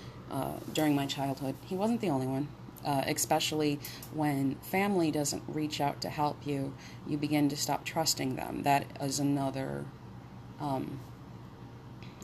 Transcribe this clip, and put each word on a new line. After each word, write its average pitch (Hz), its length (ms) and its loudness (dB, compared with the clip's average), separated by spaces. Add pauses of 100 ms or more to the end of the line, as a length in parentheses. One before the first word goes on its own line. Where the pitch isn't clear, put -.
(300)
uh, - 240 -2 (180)
during 151 220 6
my 139 120 4
childhood. 135 480 0 (120)
He 190 100 -2
wasn't 226 240 2
the 196 100 2
only 131 160 2
one, 135 220 0 (360)
uh, 139 220 2
especially 151 720 2 (340)
when 139 440 2
family 190 540 2
doesn't 147 360 0
reach 151 340 -2
out 139 200 2
to - 80 -4
help 147 380 0
you, 139 280 0 (320)
you 151 100 0
begin 147 340 4
to 147 60 -2
stop - 280 0
trusting 143 520 2
them. - 260 -4
That 139 240 4 (140)
is 139 200 0
another, 139 640 2 (760)
um, 139 400 -2 (1200)